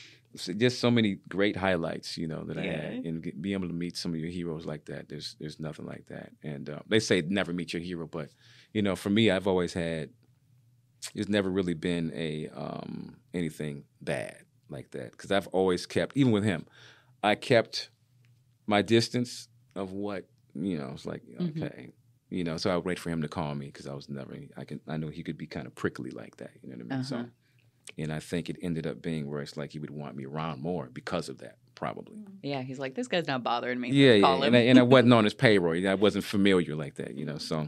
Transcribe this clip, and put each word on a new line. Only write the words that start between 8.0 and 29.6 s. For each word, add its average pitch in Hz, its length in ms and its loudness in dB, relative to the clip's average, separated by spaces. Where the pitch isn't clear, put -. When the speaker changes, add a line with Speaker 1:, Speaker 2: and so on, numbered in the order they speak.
Speaker 1:
but, 78 240 -8
you 107 100 2
know, 98 120 2
for 95 140 -4
me, 107 220 6
I've 92 160 2
always 92 260 2
had, 82 360 -4
there's 104 140 -4
never 101 200 2
really 90 240 0
been 82 400 -2
a, 78 360 -6
um, - 680 -10
anything 76 520 -6
bad 58 420 -6
like 67 220 -14
that, 65 260 -12
'cause - 140 -8
I've 98 160 2
always 92 400 4
kept, - 300 0
even 131 140 6
with 104 120 4
him, 92 240 0
I 104 100 6
kept - 560 2
my 104 160 4
distance 113 640 2
of 95 180 -6
what, 98 360 -8
you 87 240 -2
know, 69 160 -8
it's - 140 -16
like, 80 180 -8
Speaker 2:
Mm-hmm. 160 380 -6
Speaker 1:
okay. - 280 -12
You 92 120 -2
know, 80 100 -2
so 87 160 -2
I 90 60 2
would 82 80 -4
wait 90 120 -2
for - 120 -6
him 82 140 -2
to 76 40 -4
call 76 280 -4
me 71 160 -10
'cause - 160 -16
I 69 60 -10
was 69 140 -12
never, 69 300 -12
I 69 80 -12
can, 76 240 -12
I 78 80 -6
knew 78 140 -6
he 82 120 -12
could 78 160 -8
be 80 100 -12
kinda 65 220 -10
prickly 64 420 -6
like 58 260 -14
that, - 140 -14
you - 60 -16
know 127 80 -14
what 120 160 -8
I - 20 -4
mean? 127 80 -2
So, 127 140 -6
Speaker 2:
Uh-huh. 120 80 -6
Speaker 1:
and 78 160 -4
I 78 80 -6
think 85 280 -6
it 80 120 -6
ended 82 260 -4
up 58 140 -6
being 78 280 -6
where 71 120 -6
it's - 160 -12
like 71 160 -10